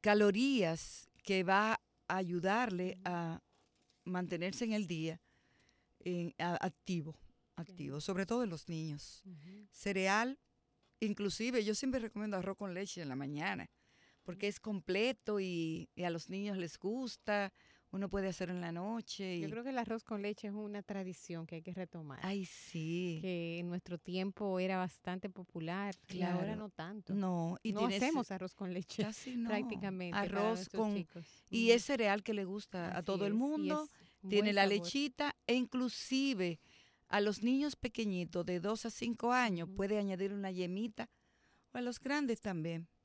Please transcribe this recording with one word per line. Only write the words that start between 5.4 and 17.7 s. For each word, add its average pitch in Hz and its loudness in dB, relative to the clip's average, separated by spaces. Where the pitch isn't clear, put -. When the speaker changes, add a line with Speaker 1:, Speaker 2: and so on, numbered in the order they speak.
Speaker 1:
en, 175 -2
a-, 175 2
activo, 165 -4
activo, 160 -8
Speaker 2:
Bien. 151 -4
Speaker 1:
sobre 190 0
todo 240 0
en 208 0
los 165 -8
niños. 160 -6
Speaker 2:
Ujú. 185 -16
Speaker 1:
Cereal, 202 2
inclusive 214 2
yo 208 2
siempre 262 0
recomiendo 214 -2
arroz 190 -2
con 190 -6
leche 180 -6
en 143 -4
la 127 -4
mañana, 147 -4
porque 196 -4
es 208 -2
completo 208 0
y, 165 -2
y 175 -4
a 175 0
los 165 -4
niños 196 -4
les 170 -6
gusta, 208 -2